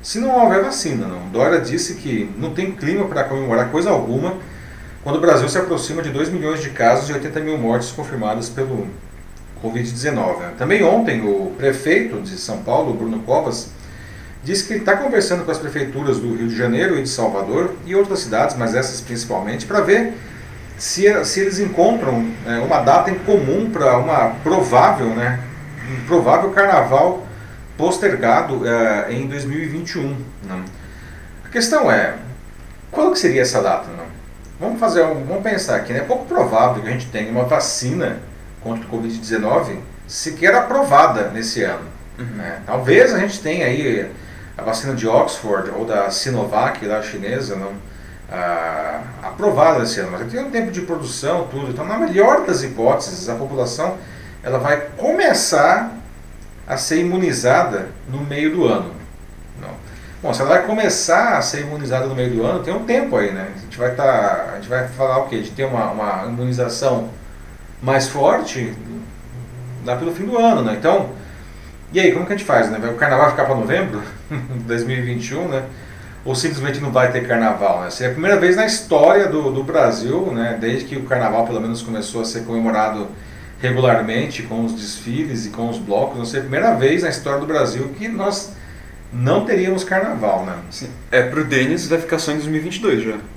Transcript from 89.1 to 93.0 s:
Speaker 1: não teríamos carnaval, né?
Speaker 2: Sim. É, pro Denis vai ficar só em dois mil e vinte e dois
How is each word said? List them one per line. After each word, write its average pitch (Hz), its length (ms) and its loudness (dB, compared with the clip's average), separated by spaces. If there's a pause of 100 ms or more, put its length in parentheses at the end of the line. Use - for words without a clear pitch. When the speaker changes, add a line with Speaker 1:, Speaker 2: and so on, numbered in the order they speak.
Speaker 1:
não 143 320 2
teríamos 190 400 2
carnaval, 113 600 0
né? 92 100 -6 (160)
Speaker 2:
Sim. 123 180 -12 (220)
É, 127 120 4
pro 139 220 0
Denis 139 420 2
vai 165 120 2
ficar 165 200 -2
só 151 140 -2
em 151 40 -2
dois 151 100 -4
mil 156 100 -2
e 156 80 -2
vinte 185 120 -6
e 196 40 -8
dois 135 220 2